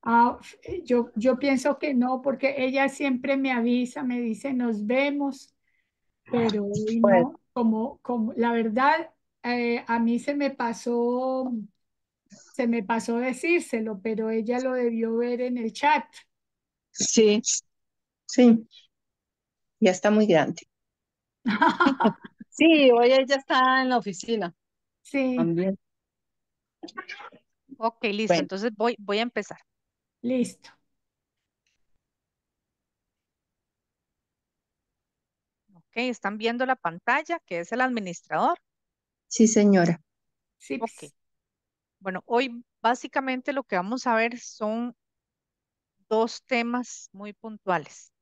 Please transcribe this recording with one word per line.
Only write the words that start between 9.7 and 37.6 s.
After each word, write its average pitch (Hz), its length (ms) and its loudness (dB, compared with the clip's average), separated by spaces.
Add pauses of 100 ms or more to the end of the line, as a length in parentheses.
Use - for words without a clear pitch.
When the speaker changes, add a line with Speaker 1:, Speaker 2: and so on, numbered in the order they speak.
Speaker 1:
a 233 120 0
mí 233 200 0
se 285 160 -4
me 285 160 -2
pasó, 247 1000 -4 (1000)
se 247 140 -2
me 233 160 0
pasó 233 340 -2
decírselo, 247 840 -2
pero 220 280 -4
ella 226 300 -2
lo 262 140 -2
debió 226 420 -2
ver 240 260 -2
en 247 160 -4
el 220 140 -4
chat. 294 320 0 (880)
Speaker 2:
Sí. 214 500 4 (840)
Speaker 3:
Sí. 226 420 6 (1120)
Ya 196 120 6
está 208 200 2
muy 214 160 4
grande. 165 360 2 (800)
Speaker 1:
<laughs> - 880 2 (160)
Speaker 2:
Sí, 302 400 6
hoy 240 220 6
ella 269 240 2
está 262 480 2
en 254 60 -2
la 247 100 2
oficina. 196 520 -6 (520)
Speaker 1:
Sí. 262 340 -2
Speaker 2:
También. 180 400 0 (2000)
Speaker 4:
Ok, 226 280 -4
listo. 208 280 -2
Speaker 2:
Bueno. 160 80 0
Speaker 4:
Entonces 196 340 -6
voy, 233 220 -2
voy 202 220 -4
a - 20 -2
empezar. 233 380 -8 (640)
Speaker 1:
Listo. 240 480 -4 (4000)
Speaker 4:
Ok, 170 80 -20 (140)
¿están 220 420 -6
viendo 233 260 -2
la 254 100 -2
pantalla, 254 680 -4
que 170 140 -6
es 170 120 -8